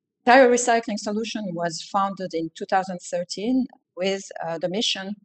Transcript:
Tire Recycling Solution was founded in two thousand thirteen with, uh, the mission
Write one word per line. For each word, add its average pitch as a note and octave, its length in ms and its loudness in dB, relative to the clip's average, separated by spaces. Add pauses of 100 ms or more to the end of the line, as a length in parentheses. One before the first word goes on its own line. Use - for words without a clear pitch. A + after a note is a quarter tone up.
(260)
Tire B3+ 240 10
Recycling A#3 500 2
Solution G#3+ 540 -6
was E3+ 280 -4
founded F#3+ 520 -4
in E3 200 -4
two - 120 -12
thousand F#3 360 -2
thirteen G#3 640 -2 (300)
with, G3 280 -2 (220)
uh, E3 120 -4
the D#3+ 100 -2
mission F#3+ 580 -4